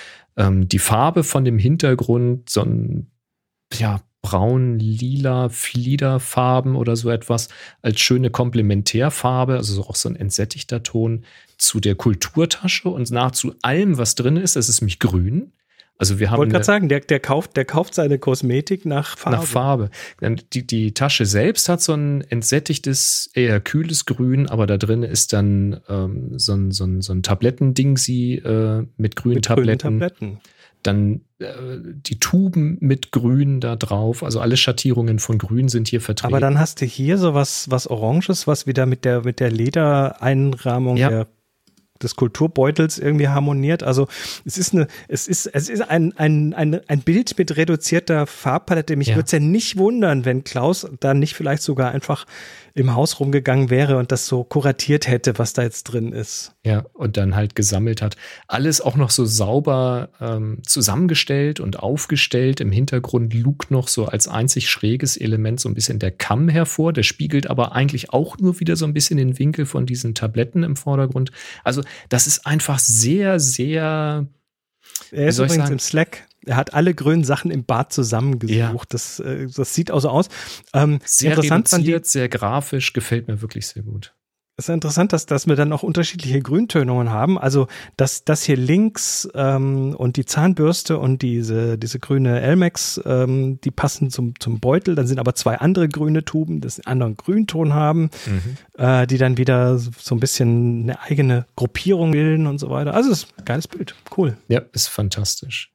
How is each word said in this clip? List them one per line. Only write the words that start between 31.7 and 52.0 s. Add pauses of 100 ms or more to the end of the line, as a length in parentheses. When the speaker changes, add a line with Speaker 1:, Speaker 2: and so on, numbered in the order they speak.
Speaker 1:
die
Tuben
mit
Grün
da
drauf.
Also
alle
Schattierungen
von
Grün
sind
hier
vertreten.
Speaker 2:
Aber
dann
hast
du
hier
so
was,
was
Oranges,
was
wieder
mit
der,
mit
der
Ledereinrahmung
Speaker 1:
Ja.
Speaker 2:
der (760)
des
Kulturbeutels
irgendwie
harmoniert.
Also (360)
es
ist
eine, (220)
es
ist,
es
ist
ein,
ein,
ein,
ein
Bild
mit
reduzierter
Farbpalette.
Mich
Speaker 1:
Ja.
Speaker 2:
würd's
ja
nicht
wundern,
wenn
Klaus (140)
da
nicht
vielleicht
sogar
einfach (480)